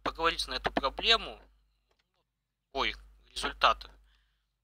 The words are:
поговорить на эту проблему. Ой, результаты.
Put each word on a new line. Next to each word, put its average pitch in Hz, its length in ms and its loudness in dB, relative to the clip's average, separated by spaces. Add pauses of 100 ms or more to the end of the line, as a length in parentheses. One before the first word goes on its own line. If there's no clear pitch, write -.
поговорить 165 440 0
на 131 80 -4
эту - 160 -2
проблему. 170 680 2 (1300)
Ой, 120 220 2 (380)
результаты. - 560 -2 (760)